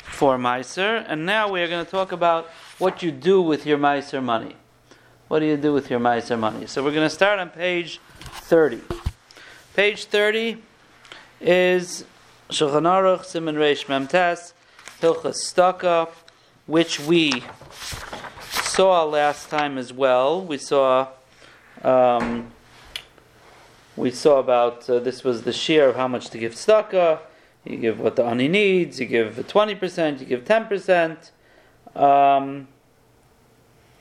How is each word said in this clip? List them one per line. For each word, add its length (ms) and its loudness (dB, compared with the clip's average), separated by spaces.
for 340 0
Meiser, 680 -4
and 180 -6
now 240 -2
we 140 -2
are 40 -2
gonna 180 -6
talk 260 -4
about 400 0
what 240 -2
you 80 -2
do 320 2
with 240 0
your 140 2
Meiser 420 0
money. 340 -4
What 120 0
do 80 0
you 100 2
do 160 0
with 160 -2
your 100 -2
Meiser 380 0
money? 300 -4
So 160 -6
we're 100 -2
gonna 160 0
start 300 0
on 100 -8
page 500 -6
thirty. 580 2
Page 300 0
thirty 560 0
is 640 2
Shulchan 340 0
Aruch, 380 2
Siman 340 -6
Reish 340 0
Mem 180 -2
Tes, 460 -2
Hilchas 420 0
Staka, 640 2
which 320 0
we 440 2
saw 520 2
last 460 -2
time 300 -2
as 120 -10
well. 520 2
We 160 -8
saw, 480 2
um, 680 2
we 160 -2
saw 260 4
about, 500 0
uh, 120 0
this 240 -6
was 180 -2
the 120 -6
share 360 2
of 60 0
how 120 -2
much 220 -6
to 80 -14
give 160 -6
tzedakah. 640 2
You 140 -10
give 220 -2
what 160 -2
the 80 2
ani 240 0
needs, 520 0
you 80 -6
give 400 -2
twenty 260 2
percent, 460 -4
you 80 -16
give 180 -4
ten 220 2
percent. 640 0
Um, 720 4